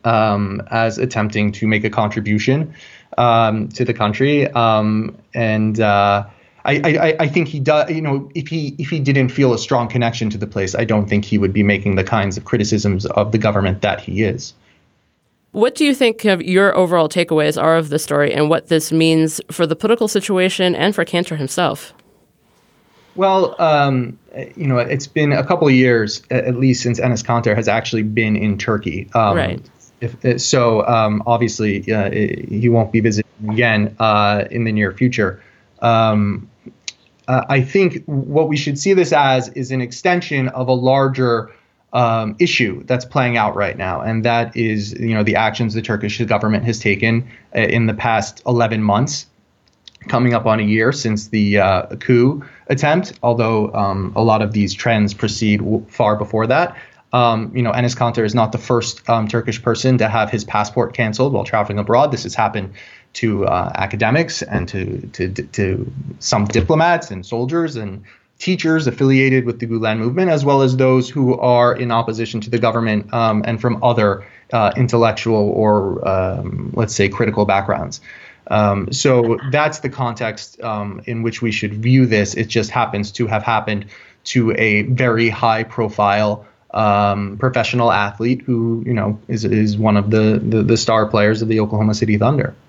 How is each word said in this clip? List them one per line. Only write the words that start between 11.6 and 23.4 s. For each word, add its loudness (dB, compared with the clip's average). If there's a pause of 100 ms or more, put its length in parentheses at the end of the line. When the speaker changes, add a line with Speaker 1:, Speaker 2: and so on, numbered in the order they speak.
Speaker 1:
making 2
the 2
kinds -2
of -10
criticisms 0
of 0
the 2
government 0
that -2
he -4
is. -4 (1000)
Speaker 2:
What 0
do 0
you 4
think 0
of 2
your 4
overall 2
takeaways 0
are 4
of 0
the -2
story 0
and 2
what 0
this 0
means 2
for -2
the -2
political 0
situation 0
and 0
for -2
Kanter -4
himself? -4 (1200)
Speaker 1:
Well, 0